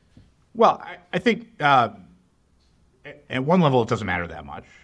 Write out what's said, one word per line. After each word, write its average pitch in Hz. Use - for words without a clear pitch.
Well, 214
I, 180
I 185
think, 233
uh, 131
a-, -
at 131
one 175
level, 131
it 104
doesn't 107
matter 87
that 76
much. 76